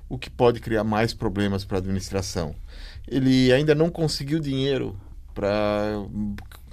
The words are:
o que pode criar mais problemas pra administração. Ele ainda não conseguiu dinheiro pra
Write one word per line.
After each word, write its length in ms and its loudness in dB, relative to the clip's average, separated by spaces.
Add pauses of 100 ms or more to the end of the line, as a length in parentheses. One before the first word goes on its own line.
o 100 -8
que 120 -12
pode 320 4
criar 240 0
mais 280 2
problemas 520 0
pra 140 -2
administração. 760 -4 (500)
Ele 460 4
ainda 240 6
não 140 4
conseguiu 500 -2
dinheiro 580 0 (380)
pra 680 0 (720)